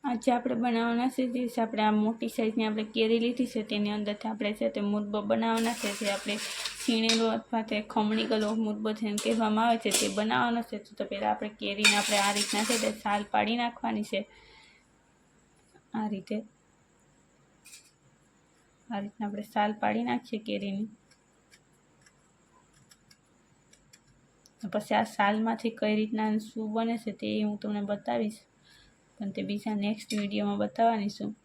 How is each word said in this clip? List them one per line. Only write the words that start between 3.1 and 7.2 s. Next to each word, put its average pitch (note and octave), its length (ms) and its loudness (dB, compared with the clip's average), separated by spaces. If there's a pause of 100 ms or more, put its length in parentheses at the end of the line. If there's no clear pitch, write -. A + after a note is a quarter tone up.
લીધી A#3+ 300 2
છે, A3 160 0
તેની G#3 260 0
અંદરથી G#3 360 -4
આપણે G#3 260 -2
છે A3+ 160 2
તે G#3 60 -2 (100)
મુરબો G#3 280 -2 (120)
બનાવવાના A3+ 500 2
છે, G3+ 200 -2
જે G3+ 120 0
આપણે G#3 240 -2 (460)
છીણેલો A3+ 440 4 (120)